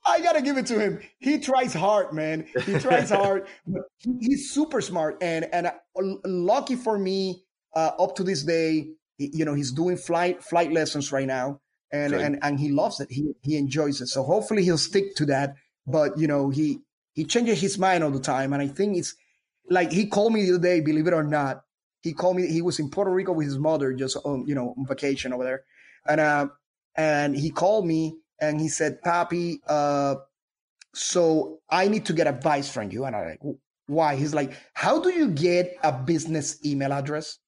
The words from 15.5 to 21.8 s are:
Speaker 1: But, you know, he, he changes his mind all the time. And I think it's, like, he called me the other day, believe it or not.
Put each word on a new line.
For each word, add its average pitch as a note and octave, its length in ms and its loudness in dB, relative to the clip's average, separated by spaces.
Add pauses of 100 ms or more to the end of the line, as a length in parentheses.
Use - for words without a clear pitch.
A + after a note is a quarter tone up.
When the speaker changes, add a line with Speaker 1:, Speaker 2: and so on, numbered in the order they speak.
Speaker 1:
But, D3 320 2
you D#3 100 2
know, C#3+ 220 2
he, C#3+ 300 0 (340)
he D#3 100 -4
changes A3+ 380 2
his G3 160 0
mind F#3 260 4
all D3 80 2
the C3+ 80 0
time. C3+ 320 0
And C#3+ 100 0
I C#3+ 60 -2
think F#3+ 300 0
it's, - 180 -6 (540)
like, F3 240 2
he G3+ 140 2
called G#3+ 260 2
me G#3+ 120 2
the F3+ 100 4
other E3+ 80 0
day, F3+ 180 4
believe D#3 260 2
it F3+ 60 4
or D#3+ 100 2
not. D3 380 -2 (400)